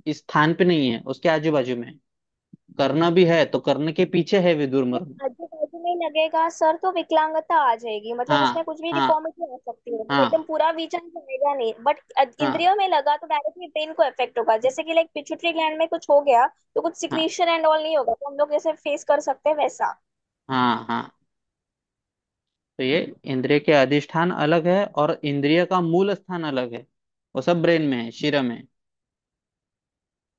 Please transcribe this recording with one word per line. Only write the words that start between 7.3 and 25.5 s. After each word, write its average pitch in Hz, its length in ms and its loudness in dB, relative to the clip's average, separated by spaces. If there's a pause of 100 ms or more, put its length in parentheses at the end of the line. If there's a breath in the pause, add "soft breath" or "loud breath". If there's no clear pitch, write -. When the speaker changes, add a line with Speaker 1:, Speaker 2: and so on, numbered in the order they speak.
Speaker 2:
आ 269 200 2
जाएगी, 226 380 -8
मतलब 247 240 0
Speaker 1:
हाँ, 139 140 2
Speaker 2:
उसमें 330 140 -4
कुछ 311 160 -10
भी 330 100 -6
Speaker 1:
हाँ। 277 180 0
Speaker 2:
डिफॉर्मिटी 320 460 -2
आ - 20 -14
सकती - 360 -14
है, 466 80 -4
मतलब - 120 -6
Speaker 1:
हाँ। 269 140 6
Speaker 2:
एकदम 320 160 0
पूरा 311 280 0
विजन 330 380 -6
जाएगा 285 460 -4
नहीं, 226 200 -4
but 262 220 -2 (200)
अ-, 269 100 4
Speaker 1:
हाँ। 269 200 -4
Speaker 2:
इंद्रियों 349 300 2
में 392 120 0
लगा 294 280 0
तो 311 100 -12
डायरेक्टली 311 400 -6
ब्रेन 311 260 -6
को 320 100 2
अफेक्ट 254 360 -4
होगा। 226 180 2
जैसे 262 260 -2
कि 320 120 -6
लाइक 330 200 0
पिट्यूटरी 330 380 -6
ग्लैंड 311 260 -4
में 320 100 0
कुछ 330 220 -4
हो 285 100 6
गया 262 260 4
तो - 340 -8
कुछ 320 120 -2
Speaker 1:
हाँ। - 80 -16
Speaker 2:
सिक्रीशन 320 440 -4
and 330 260 2
all 311 120 2
नहीं 311 160 0
होगा, 254 140 -2
तो 285 180 -8
हम 277 80 -8
लोग 294 120 0
जैसे 302 220 0
फेस 294 320 -6
कर 285 160 2
सकते 294 280 -4
हैं 311 80 2
वैसा। - 460 -4 (480)
Speaker 1:
हाँ, 123 380 2
हाँ, 117 280 -6 (1600)
तो 135 60 -4
ये 143 300 -2 (100)
इंद्रिय 139 360 0
के 156 120 2
अधिष्ठान 147 580 2
अलग 160 360 0
है 190 200 2
और 151 380 -2
इंद्रिय 143 400 2